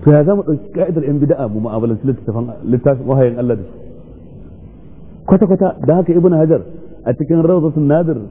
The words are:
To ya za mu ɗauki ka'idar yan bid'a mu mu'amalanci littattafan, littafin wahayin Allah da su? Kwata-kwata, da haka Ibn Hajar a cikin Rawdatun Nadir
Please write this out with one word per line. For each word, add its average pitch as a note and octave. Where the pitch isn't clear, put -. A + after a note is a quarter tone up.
To D3+
ya D3
za F#3+
mu G3+
ɗauki -
ka'idar E3
yan C#3+
bid'a C#3
mu G#2+
mu'amalanci A2+
littattafan, A#2
littafin B2
wahayin B2+
Allah B2
da G2+
su? -
Kwata-kwata, F#3+
da D3+
haka F3
Ibn F3
Hajar D#3+
a A#2+
cikin D#3+
Rawdatun D#3
Nadir D#3+